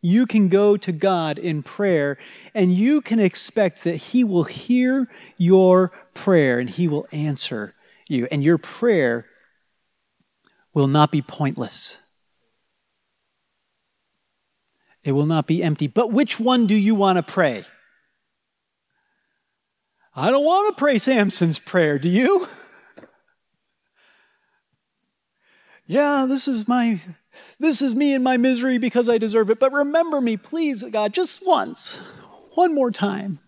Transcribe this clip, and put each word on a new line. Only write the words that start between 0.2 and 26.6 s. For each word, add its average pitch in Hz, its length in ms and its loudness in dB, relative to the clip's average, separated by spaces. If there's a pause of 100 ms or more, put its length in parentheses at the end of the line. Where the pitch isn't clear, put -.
can 208 220 2
go 202 280 4
to 190 140 -6
God 165 480 -2
in 156 240 -4
prayer, 156 560 -2 (340)
and 185 180 2
you 247 300 2
can 226 180 -2
expect 196 640 -2
that 170 100 -2
he 247 280 -2
will 185 200 0
hear 254 680 -2 (260)
your 185 560 4 (220)
prayer 143 460 2
and 127 100 -6
he 175 180 -2
will 147 240 -4
answer 135 640 -6 (340)
you. 123 220 -2
And 143 140 -2
your 160 160 4
prayer 139 680 -2 (1500)
will 143 120 2
not 151 240 2
be 143 120 -2
pointless. - 760 -6 (3000)
It 143 100 -2
will 143 120 2
not 156 220 -2
be 170 160 0
empty. 156 240 -2
But 233 240 -2
which 233 280 0
one 240 280 2
do 208 80 2
you 214 180 2
want 196 220 2
to 170 80 0
pray? 131 400 -2 (2500)
I 135 140 -2
don't 277 160 2
want 381 320 0
to - 20 -20
pray 269 200 2
Samson's 196 580 0
prayer, 156 400 0
do 147 120 -2
you? 262 440 2
<laughs> - 40 -20 (3250)
Yeah, 277 400 0
this 269 200 0
is 226 200 -2